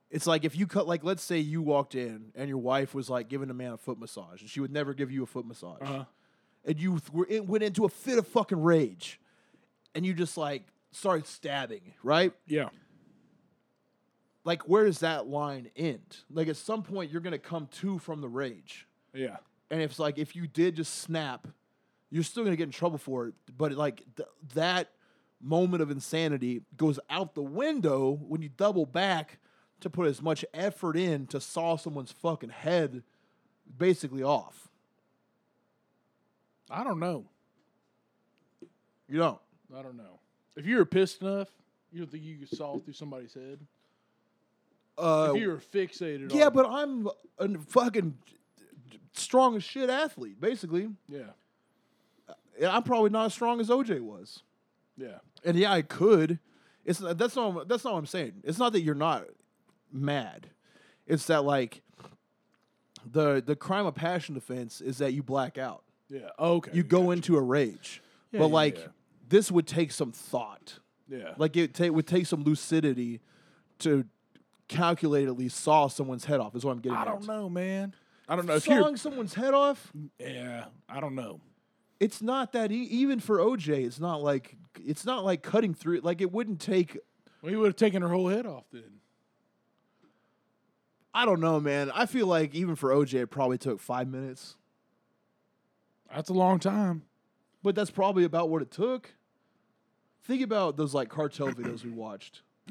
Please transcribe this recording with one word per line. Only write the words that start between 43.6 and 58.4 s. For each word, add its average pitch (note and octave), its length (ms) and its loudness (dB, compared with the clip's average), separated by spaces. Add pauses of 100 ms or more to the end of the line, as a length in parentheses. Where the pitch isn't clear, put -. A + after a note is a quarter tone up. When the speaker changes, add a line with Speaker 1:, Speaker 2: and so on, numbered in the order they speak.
Speaker 1:
Uh, D#3 360 4
Speaker 2:
If G#3 80 2
you G#3 80 0
were D#3+ 80 -4
fixated E3+ 760 -6
Speaker 1:
yeah, D4 140 8
Speaker 2:
on B3+ 60 4
Speaker 1:
but C4 160 6
I'm C4 380 -4 (320)
a G3 280 -2
fucking G#3+ 500 2 (960)
strong B3+ 420 4
as G3+ 80 -4
shit C4 260 -4
athlete, D#3 500 -4
basically. F#3+ 500 -2 (200)
Speaker 2:
Yeah. C3 220 -14 (1300)
Speaker 1:
And D#3 80 2
I'm G#3+ 160 2
probably A3+ 260 4
not A3 160 2
as G#3 80 -2
strong A#3 260 0
as A3+ 120 0
O C4+ 120 4
J G3+ 160 0
was. G#2+ 440 -14 (540)
Speaker 2:
Yeah. B2+ 200 -14 (260)
Speaker 1:
And E3+ 140 4
yeah, G3 140 6
I F3+ 100 6
could. E3+ 580 6 (460)
It's, F3 140 0
that's F#3 360 -2
not, F#3+ 320 -2
that's A#3 160 0
not A#3+ 100 -2
what F3 60 -2
I'm D3+ 60 -6
saying. C#3+ 280 -6 (100)